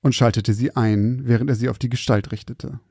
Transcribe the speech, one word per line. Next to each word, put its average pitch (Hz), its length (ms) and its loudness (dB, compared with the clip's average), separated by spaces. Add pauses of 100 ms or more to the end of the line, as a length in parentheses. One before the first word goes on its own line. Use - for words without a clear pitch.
und 131 140 2
schaltete 113 380 2
sie 113 220 -2
ein, 113 500 2
während 120 260 2
er 117 40 2
sie 120 140 -2
auf 117 80 -4
die 127 120 -4
Gestalt 117 420 0
richtete. 131 480 -12 (120)